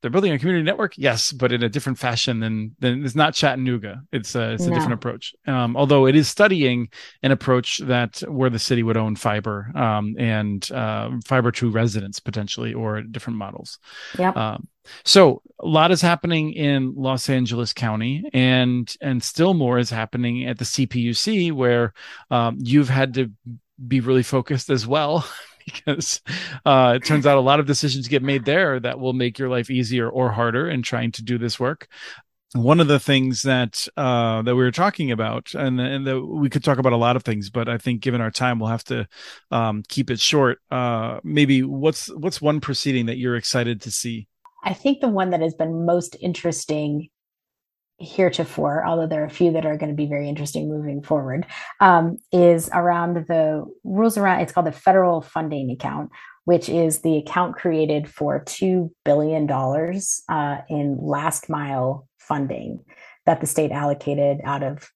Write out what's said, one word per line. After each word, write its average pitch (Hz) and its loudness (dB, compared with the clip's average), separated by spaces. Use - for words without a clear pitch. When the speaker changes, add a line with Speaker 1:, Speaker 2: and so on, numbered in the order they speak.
Speaker 1:
They're 123 -4
building 185 2
a 139 0
community 170 0
network?" 175 -2
Yes, 131 2
but 127 0
in 120 0
a 120 2
different 131 -2
fashion 120 -2
than, 110 -4
than, 127 0
it's 123 -4
not 151 2
Chattanooga. 123 -2
It's 120 -6
a, 113 -2
it's 107 -2
a - 0
different 165 0
Speaker 2:
No. 120 0
Speaker 1:
approach. - -8
Um, 123 0
although 139 6
it 135 6
is 151 6
studying 139 2
an 135 2
approach 127 2
that, 123 -2
where 131 0
the 117 -2
city 120 0
would 113 2
own 110 0
fiber, 104 -4
um, 107 0
and, 107 -2
uh, 110 -4
fiber 120 2
to 120 -2
residents 104 -2
potentially, 113 -8
or 110 -6
different 113 -10
models. - -14
Speaker 2:
Yep. 185 0
Speaker 1:
Um, 110 -4
so 180 8
a - -6
lot 160 4
is 175 2
happening 170 0
in 139 0
Los 131 -2
Angeles 120 0
County, 123 -4
and, 127 2
and 127 -2
still 180 2
more 123 2
is 120 0
happening 120 -4
at 120 -6
the 123 -4
C 127 -2
P 127 -4
U 117 0
C, 180 0
where, 120 2
um, 120 0
you've 135 4
had 131 2
to 127 0
be 131 2
really 127 4
focused 131 -2
as 120 0
well. 151 0
<laughs> - -14
Because, - -4
uh, 131 6
it 123 -4
turns 147 2
out 143 6
a 135 6
lot 135 4
of 143 0
decisions 135 -2
get 131 2
made 135 0
there 143 2
that 123 -6
will 127 -2
make 123 -2
your 131 -2
life 123 -2
easier 123 0
or 127 0
harder 117 0
in 135 -2
trying 120 -2
to - -12
do 120 -4
this 117 -4
work. 135 -4
One 127 6
of 156 6
the 143 6
things 131 2
that, 127 0
uh, 117 0
that 123 2
we 127 4
were 123 4
talking 170 0
about, 110 -4
and, 131 -2
and 135 -2
that 131 -2
we 147 -2
could 127 -2
talk 139 4
about 127 4
a - 4
lot 120 4
of 127 -2
things, 104 -4
but 117 -4
I 117 -2
think 120 -2
given 120 -2
our 110 -2
time, 123 0
we'll 110 -2
have 117 -4
to, 117 -6
um, 110 0
keep 131 -4
it 120 -2
short. 131 2
Uh, 117 -2
maybe 143 4
what's, 135 -2
what's 170 -6
one 151 2
proceeding 131 -2
that 117 -6
you're 123 -2
excited 117 -2
to 113 -12
see? 113 -8
Speaker 2:
I 202 -2
think 277 -2
the 262 0
one 190 0
that 170 0
has 160 -2
been 165 -2
most 175 0
interesting 151 -4
heretofore, 160 -2
although 165 0
there 160 -2
are 151 -2
a 151 -10
few 175 2
that 160 0
are 151 -2
gonna 151 -4
be 147 -2
very 147 -4
interesting 151 -6
moving 147 -6
forward, 143 -2
um, 170 6
is 175 6
around 175 0
the 156 2
rules 214 2
around, 196 2
it's 170 -2
called 175 2
the 156 -4
federal 185 4
funding 151 -6
account, 143 -8
which 175 4
is 165 2
the 160 2
account 175 -2
created 156 0
for 143 -4
two 185 0
billion 151 2
dollars, 151 -2
uh, 147 -2
in 143 -2
last 147 -4
mile 135 -4
funding - -6
that 165 2
the 151 -4
state 151 0
allocated 143 -2
out 143 -4
of 139 -10